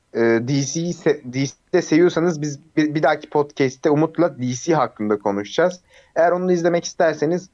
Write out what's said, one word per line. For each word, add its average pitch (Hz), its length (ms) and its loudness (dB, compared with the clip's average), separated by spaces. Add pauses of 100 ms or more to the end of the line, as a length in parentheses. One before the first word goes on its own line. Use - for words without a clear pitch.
(140)
e, 110 60 -2
D 117 420 2
C'yi 165 300 -6
se-, 156 320 -2
D 131 220 -4
C'de - 360 -2
seviyorsanız 165 600 2
biz 143 180 -8 (160)
bir, 151 180 0
bir 156 80 -4
dahaki 156 280 0
podcast'te 147 600 0
Umut'la 160 480 0
D 127 140 -4
C 160 220 -2
hakkında 107 440 0
konuşacağız. 104 640 -2 (360)
Eğer 170 160 4
onu 180 160 -2
da 180 40 4
izlemek 170 320 0
isterseniz 160 680 -2